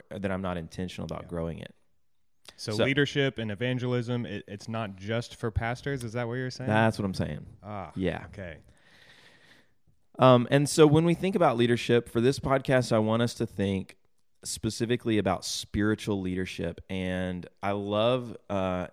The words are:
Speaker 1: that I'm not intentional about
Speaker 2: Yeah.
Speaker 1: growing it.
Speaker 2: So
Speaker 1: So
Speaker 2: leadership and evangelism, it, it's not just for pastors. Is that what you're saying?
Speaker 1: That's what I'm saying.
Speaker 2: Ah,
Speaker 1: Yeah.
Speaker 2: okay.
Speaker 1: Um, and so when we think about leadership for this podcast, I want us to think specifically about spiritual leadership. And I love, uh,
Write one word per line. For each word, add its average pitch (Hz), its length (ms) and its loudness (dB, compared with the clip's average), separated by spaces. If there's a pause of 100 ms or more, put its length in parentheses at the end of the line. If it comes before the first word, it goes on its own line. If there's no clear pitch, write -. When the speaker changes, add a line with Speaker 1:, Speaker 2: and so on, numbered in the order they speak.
(100)
Speaker 1:
that 95 220 -4
I'm 95 100 -4
not 90 140 -4
intentional 87 500 -8
about 80 160 -8
Speaker 2:
Yeah. 85 60 -16
Speaker 1:
growing 82 320 -6
it. - 120 -16 (840)
Speaker 2:
So - 160 -8
Speaker 1:
So 107 120 0
Speaker 2:
leadership 139 540 2
and 113 140 -6
evangelism, 123 760 -2
it, 101 220 -8
it's 101 200 -12
not 110 280 -6
just 110 400 -6
for 117 160 -6
pastors. 123 500 -4
Is 110 120 -8
that 123 120 -4
what 117 80 -6
you're 127 160 -6
saying? 131 180 -8
Speaker 1:
That's 110 300 4
what 107 60 -2
I'm 95 100 -4
saying. 78 320 -4 (160)
Speaker 2:
Ah, 95 320 -12
Speaker 1:
Yeah. 85 320 -2
Speaker 2:
okay. 87 320 -14 (1600)
Speaker 1:
Um, 127 320 8
and 139 180 4
so 156 180 10
when 156 180 6
we 170 100 4
think 190 200 -2
about 151 220 4
leadership 120 520 4
for 117 120 0
this 127 180 2
podcast, 131 540 2
I 113 60 6
want 110 240 2
us 120 120 0
to 113 120 -2
think 98 500 -2 (460)
specifically 113 760 -2
about 95 260 0
spiritual 104 760 -2
leadership. 92 600 -6 (100)
And 92 560 -4 (160)
I 101 100 -2
love, 107 640 -2 (120)
uh, 92 440 -2